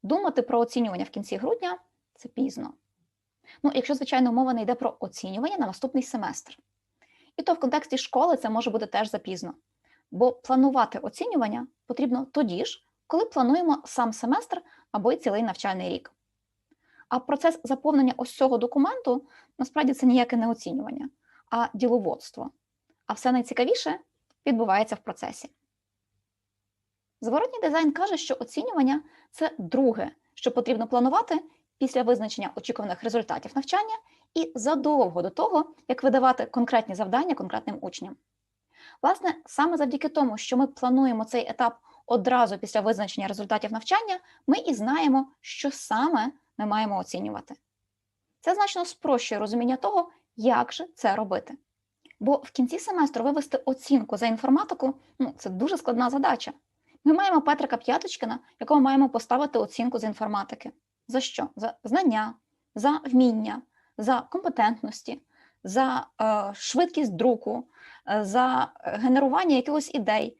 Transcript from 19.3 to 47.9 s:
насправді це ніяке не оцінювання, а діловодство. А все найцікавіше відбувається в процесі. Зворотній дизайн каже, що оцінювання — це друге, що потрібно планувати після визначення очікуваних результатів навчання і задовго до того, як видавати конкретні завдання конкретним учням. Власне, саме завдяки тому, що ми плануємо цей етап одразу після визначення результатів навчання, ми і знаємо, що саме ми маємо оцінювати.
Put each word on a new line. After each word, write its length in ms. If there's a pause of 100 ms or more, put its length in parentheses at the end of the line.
насправді 340
це 120
ніяке 320
не 120
оцінювання, 600 (420)
а 220
діловодство. 760 (540)
А 80
все 180
найцікавіше 680 (460)
відбувається 500
в 40
процесі. 500 (1700)
Зворотній 380
дизайн 320
каже, 260
що 220
оцінювання — 640 (300)
це 260
друге, 540 (220)
що 180
потрібно 360
планувати 560 (340)
після 260
визначення 520
очікуваних 480
результатів 520
навчання 400 (380)
і 220
задовго 640
до 80
того, 440 (140)
як 160
видавати 420
конкретні 500
завдання 400
конкретним 460
учням. 340 (840)
Власне, 340 (100)
саме 320
завдяки 320
тому, 280
що 200
ми 100
плануємо 580
цей 240
етап 280 (280)
одразу 520
після 240
визначення 460
результатів 440
навчання, 480 (280)
ми 100
і 160
знаємо, 540 (140)
що 300
саме 600 (260)
ми 80
маємо 320
оцінювати. 580 (840)